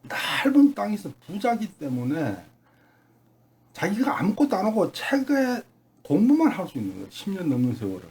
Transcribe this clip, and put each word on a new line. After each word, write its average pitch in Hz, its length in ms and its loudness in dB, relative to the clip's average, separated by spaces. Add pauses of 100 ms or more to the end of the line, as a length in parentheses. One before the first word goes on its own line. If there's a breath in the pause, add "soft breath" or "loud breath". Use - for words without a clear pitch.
넓은 - 720 2
땅에서 208 360 -6 (140)
부자기 214 520 -4
때문에 127 680 -4 (1300 soft breath)
자기가 208 480 -2
아무것도 226 340 0
안 196 120 -2
하고 220 260 0
책에 269 720 0 (400)
공부만 277 480 4
할 175 160 -6
수 - 100 -10
있는 95 180 -6
거예요. 95 140 -14
십 - 200 -12
년 185 200 -4
넘는 123 260 2
세월을. 95 360 -6